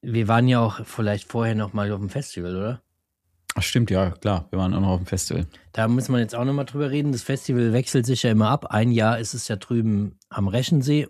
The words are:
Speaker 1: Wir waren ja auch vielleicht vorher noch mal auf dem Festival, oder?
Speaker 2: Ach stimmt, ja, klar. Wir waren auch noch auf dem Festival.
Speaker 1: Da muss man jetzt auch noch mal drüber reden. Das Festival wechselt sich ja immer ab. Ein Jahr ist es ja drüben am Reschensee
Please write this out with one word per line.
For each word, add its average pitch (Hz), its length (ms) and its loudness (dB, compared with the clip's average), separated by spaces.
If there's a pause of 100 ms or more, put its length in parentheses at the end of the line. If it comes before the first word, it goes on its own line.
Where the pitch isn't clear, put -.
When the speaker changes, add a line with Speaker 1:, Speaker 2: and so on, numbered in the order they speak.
Speaker 1:
Wir 113 240 0
waren 117 220 4
ja 123 120 4
auch 110 240 0
vielleicht 104 460 -4
vorher 113 240 0
noch 107 200 -4
mal 104 180 -2
auf 101 80 -4
dem 101 80 -6
Festival, 92 480 -8
oder? 107 260 -6 (720)
Speaker 2:
Ach 101 80 -2
stimmt, 120 280 2
ja, 95 200 2
klar. 90 400 -2
Wir 92 80 -4
waren 92 160 0
auch 90 60 0
noch 98 80 2
auf 92 120 2
dem 90 60 -8
Festival. 87 400 -4 (260)
Speaker 1:
Da 110 160 0
muss 120 200 0
man 123 120 2
jetzt 110 140 -4
auch 120 100 -2
noch 135 80 0
mal 143 120 -2
drüber 143 260 -4
reden. 147 220 0
Das 120 100 -2
Festival 123 500 0
wechselt 123 340 2
sich 123 160 0
ja 123 80 2
immer 110 200 6
ab. 143 160 0
Ein 113 260 2
Jahr 113 260 2
ist 113 160 -8
es 120 140 -8
ja 110 80 -4
drüben 107 600 0 (120)
am - 200 -2
Reschensee 135 600 2